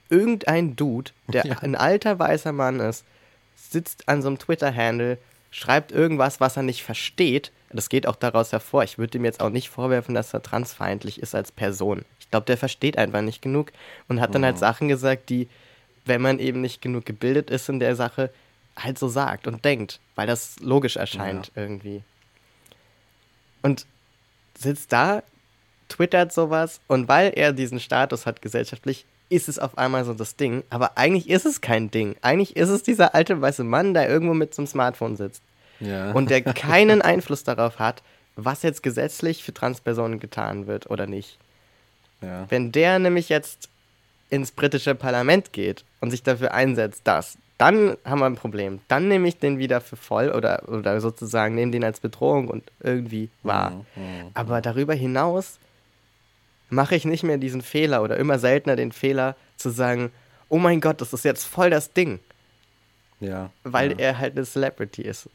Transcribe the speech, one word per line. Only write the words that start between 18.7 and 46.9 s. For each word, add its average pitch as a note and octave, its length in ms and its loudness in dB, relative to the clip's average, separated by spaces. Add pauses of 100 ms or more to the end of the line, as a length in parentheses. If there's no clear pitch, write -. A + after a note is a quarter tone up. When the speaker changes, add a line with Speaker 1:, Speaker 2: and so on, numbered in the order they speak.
Speaker 1:
halt C3 220 -6
so C3+ 80 -2
sagt B2+ 400 -2
und A2+ 180 -6
denkt, B2 340 -2 (160)
weil G#2+ 120 -4
das - 320 -4
logisch C3 380 0
erscheint G2 580 -8
Speaker 2:
Ja. G#2+ 80 -8
Speaker 1:
irgendwie. G2+ 400 -12 (1600)
Und C#3 240 0 (720)
sitzt C#3+ 360 -4
da, F3+ 300 4 (680)
twittert F3 440 2
sowas D#3+ 540 0
und C3 200 2
weil E3+ 280 6
er D3 180 4
diesen B2+ 260 -4
Status B2+ 460 0
hat A#2 160 -6
gesellschaftlich, A#2+ 640 -6 (240)
ist E3+ 200 0
es C#3+ 100 -8
auf - 180 -6
einmal B2+ 280 0
so A#2+ 80 -4
das A2 220 -8
Ding. C3 340 -2
Aber A#2+ 280 -2
eigentlich E3+ 320 4
ist F#3 160 4
es D4 160 -2
kein A2+ 280 0
Ding. G#2 320 -2
Eigentlich F#3 340 2
ist F3 140 2
es G3+ 140 0
dieser G#3 320 4
alte E3 260 2
weiße C3+ 220 0
Mann, D#3 300 2
der D3+ 140 4
irgendwo E3 280 2
mit D#3 180 0
so - 80 -6
einem C#3+ 60 -4
Smartphone B2 480 -2
sitzt. G2+ 260 -10 (380)
Speaker 2:
Ja. G2 320 -4
Speaker 1:
Und B2+ 180 2
der C3 120 4
Speaker 2:
<laughs> B2 120 0
Speaker 1:
keinen G3+ 480 6
Einfluss E3 420 0
darauf A#2 360 0
hat, A2+ 240 -2 (320)
was B2+ 280 -4
jetzt D#3+ 200 -2
gesetzlich C3 600 -4
für - 100 -12
Transpersonen A#2 640 -4
getan G#2+ 480 -6
wird G#2 220 -8
oder G2 180 -4
nicht. G2+ 300 -10 (840)
Speaker 2:
Ja. F#2 280 -10
Speaker 1:
Wenn B2 220 -2
der E3+ 280 4
nämlich F3 300 2
jetzt - 400 -4 (600)
ins C#3 220 -2
britische C#3 440 0
Parlament C3 580 2
geht G2 300 -4 (180)
und A#2+ 100 -4
sich B2 120 -6
dafür B2+ 300 0
einsetzt, A#2 520 0